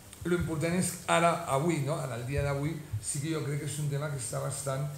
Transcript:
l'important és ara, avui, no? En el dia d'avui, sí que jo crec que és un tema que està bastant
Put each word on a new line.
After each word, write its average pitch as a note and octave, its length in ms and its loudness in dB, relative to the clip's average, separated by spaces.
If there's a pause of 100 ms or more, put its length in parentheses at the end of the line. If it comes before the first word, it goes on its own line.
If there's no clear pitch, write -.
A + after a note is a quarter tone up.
(280)
l'important E3 480 2
és F#3 160 2 (160)
ara, E3+ 240 6 (240)
avui, D#3 320 4
no? D3+ 160 0
En C3+ 160 -4
el B2 80 -6
dia C#3+ 160 0
d'avui, C#3+ 320 0 (240)
sí - 240 -4
que D#3+ 80 -2
jo D3 160 -2
crec D3 160 -2
que D3 80 -4
és - 80 -6
un D3 100 -2
tema C#3+ 220 -2
que C3+ 80 -4
està C#3 240 -4
bastant C#3 400 -2 (140)